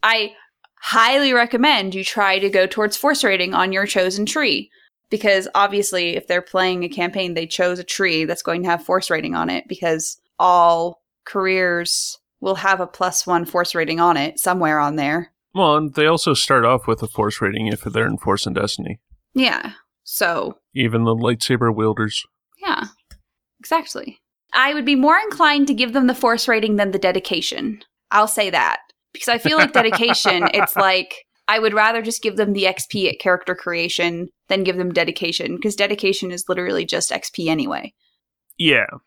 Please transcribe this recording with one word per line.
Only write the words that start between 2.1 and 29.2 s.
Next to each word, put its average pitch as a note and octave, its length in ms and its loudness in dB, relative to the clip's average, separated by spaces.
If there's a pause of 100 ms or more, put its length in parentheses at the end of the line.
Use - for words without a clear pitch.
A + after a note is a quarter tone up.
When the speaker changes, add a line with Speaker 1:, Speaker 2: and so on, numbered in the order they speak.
Speaker 1:
to G3 100 0
go F#3+ 180 4
towards G#3 300 -2
force D4 280 0
rating F#3+ 300 0
on F#3 180 2
your G3 140 0
chosen G3 380 0
tree, A3 460 -2 (400)
because G3+ 440 2
obviously G3+ 640 0
if F3 100 -8
they're F3+ 160 0
playing F#3 420 -2
a F3 40 -6
campaign, F3+ 460 -4
they E3 120 -4
chose F3+ 320 -2
a F3+ 60 -12
tree E3+ 400 0
that's E3 180 -4
going F3 200 -2
to F3+ 80 -2
have E3+ 140 0
force F#3 260 -2
rating D#3+ 240 -2
on E3 160 -2
it, - 180 -4
because E3 500 -4 (200)
all E3+ 640 4 (240)
careers F#3 920 -2 (240)
will F#3+ 160 -2
have F#3+ 240 0
a G3+ 60 -2
plus - 400 -4
one F3 180 0
force F3 300 -2
rating E3 260 -2
on E3+ 160 4
it D3 220 -2
somewhere E3+ 400 2
on D3 180 0
there. D3+ 360 -2 (220)
Speaker 2:
Well, E3 220 4
and D3+ 180 0
they D3+ 120 2
also D#3+ 280 2
start B2+ 300 2
off B2 220 2
with A2+ 160 -2
a A2+ 60 -8
force G#2+ 340 -2
rating A2 260 -2
if G#2+ 140 -4
they're A2 240 -2
in G#2+ 120 -4
Force - 280 -2
and - 80 -6
Destiny. - 460 -6 (340)
Speaker 1:
Yeah, B3 380 0 (300)
so - 560 -4 (160)
Speaker 2:
Even A#2 300 0
the A2+ 120 2
lightsaber A#2 580 0
wielders. A2 480 -2 (400)
Speaker 1:
Yeah, F#4+ 220 -2 (720)
exactly. - 600 -6 (340)
I C#4 220 2
would D4 100 -4
be C#4+ 100 2
more C#4+ 240 4
inclined D4+ 500 2
to C#4 60 2
give A3+ 200 -2
them C4 120 4
the B3+ 80 2
force A#3 320 0
rating A3 300 2
than G3+ 160 2
the G3 60 -2
dedication. F#3 840 -2 (280)
I'll G#3 180 4
say G#3+ 220 -2
that. A#2 300 0 (320)
Because - 160 -8